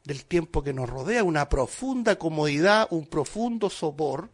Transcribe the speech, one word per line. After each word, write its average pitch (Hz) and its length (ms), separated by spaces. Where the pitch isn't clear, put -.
del 139 200
tiempo 165 380
que 139 100
nos 131 160
rodea, 160 360
una 151 240
profunda 220 680
comodidad, 160 760
un 160 160
profundo 208 640
sopor, 147 640